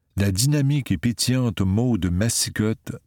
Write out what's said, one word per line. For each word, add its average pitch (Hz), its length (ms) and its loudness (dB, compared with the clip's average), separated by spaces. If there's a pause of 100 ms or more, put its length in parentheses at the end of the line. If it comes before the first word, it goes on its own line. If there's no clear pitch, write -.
(180)
La 98 140 2
dynamique 139 600 0
et 92 80 0
pétillante 120 600 0
Maude 98 500 2
Massicotte, 107 800 -2 (160)